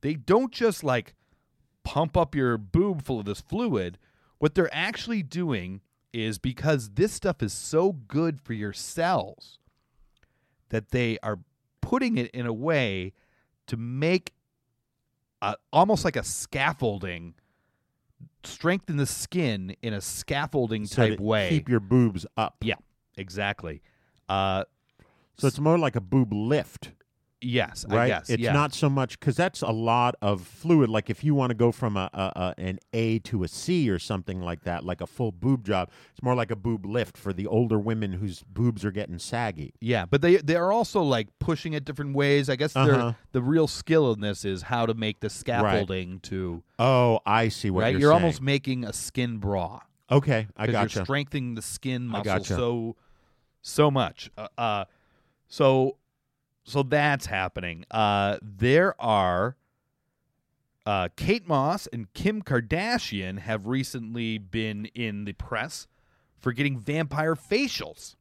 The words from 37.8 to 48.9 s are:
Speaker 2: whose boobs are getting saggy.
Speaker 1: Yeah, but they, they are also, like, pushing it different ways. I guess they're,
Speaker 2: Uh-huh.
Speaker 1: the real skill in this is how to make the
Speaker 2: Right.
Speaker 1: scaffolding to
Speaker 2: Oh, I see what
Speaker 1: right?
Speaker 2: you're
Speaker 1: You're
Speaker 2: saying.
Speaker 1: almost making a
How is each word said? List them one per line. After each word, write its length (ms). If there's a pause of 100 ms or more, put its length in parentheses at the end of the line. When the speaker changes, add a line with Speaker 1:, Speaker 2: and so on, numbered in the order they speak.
Speaker 2:
whose 300
boobs 420
are 60
getting 260
saggy. 640
Speaker 1:
Yeah, 240
but 160
they, 160
they 180
are 160
also, 300
like, 280 (100)
pushing 340
it 100
different 320
ways. 320
I 80
guess 180
they're, 200
Speaker 2:
Uh-huh. 200 (180)
Speaker 1:
the 100
real 260
skill 460
in 80
this 240
is 160
how 240
to 80
make 280
the 40
Speaker 2:
Right. 60
Speaker 1:
scaffolding 880
to 420 (160)
Speaker 2:
Oh, 480
I 220
see 240
what 100
Speaker 1:
right? 120
Speaker 2:
you're 80
Speaker 1:
You're 100
Speaker 2:
saying. 100
Speaker 1:
almost 220
making 400
a 100